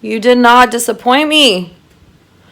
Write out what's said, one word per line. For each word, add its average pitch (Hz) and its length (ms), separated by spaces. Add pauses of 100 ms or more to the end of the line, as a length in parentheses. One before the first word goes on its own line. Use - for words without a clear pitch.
You 220 200
did 247 180
not 240 320
disappoint 240 580
me. 226 460 (760)